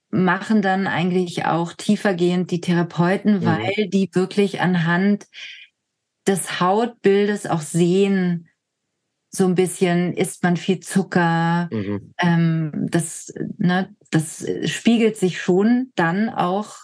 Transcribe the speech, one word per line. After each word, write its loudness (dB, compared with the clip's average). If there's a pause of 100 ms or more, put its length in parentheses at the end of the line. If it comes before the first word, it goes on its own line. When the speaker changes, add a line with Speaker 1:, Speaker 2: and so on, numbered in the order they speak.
(100)
Speaker 1:
machen 2
dann 0
eigentlich -2
auch -2
tiefergehend 0
die -2
Therapeuten, 0
Speaker 2:
Mhm. -2
Speaker 1:
weil 0
die 0
wirklich 0
anhand 2 (1000)
des 0
Hautbildes 2
auch -2
sehen, 2 (880)
so 0
ein 2
bisschen, 0
isst -4
man 2
viel -2
Zucker, 0
Speaker 2:
Mhm. -6
Speaker 1:
ähm, 0 (180)
das, -4 (260)
ne, 0 (160)
das -2 (200)
spiegelt 2
sich -2
schon 2
dann 0
auch -4